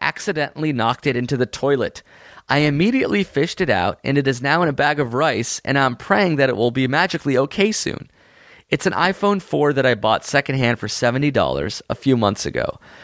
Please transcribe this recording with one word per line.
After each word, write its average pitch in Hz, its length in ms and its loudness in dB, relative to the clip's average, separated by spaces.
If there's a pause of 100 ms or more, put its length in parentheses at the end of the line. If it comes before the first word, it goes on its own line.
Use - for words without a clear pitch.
accidentally 151 720 -4
knocked 117 340 -2
it 127 100 0
into 123 200 -2
the 123 100 0
toilet. 135 560 -2 (460)
I 139 100 2
immediately 190 680 2
fished - 360 -4
it 156 100 0
out, 92 340 0
and 139 140 2
it 135 100 0
is 123 140 -2
now 156 200 2
in 165 60 2
a 143 40 0
bag 147 280 0
of 120 140 -2
rice, 127 500 -2
and 139 140 0
I'm 131 180 2
praying 185 400 2
that 135 120 2
it - 80 0
will 120 160 2
be 131 160 0
magically 151 500 0
okay 196 340 0
soon. - 380 -6 (580)
It's - 180 -2
an 185 60 2
iPhone 190 480 0
four 147 320 0
that 131 140 2
I 123 80 4
bought 110 300 0
secondhand 131 560 0
for 110 80 -6
seventy 131 420 0
dollars 80 580 -2
a - 60 -2
few 131 220 2
months 101 300 0
ago. - 320 -4 (260)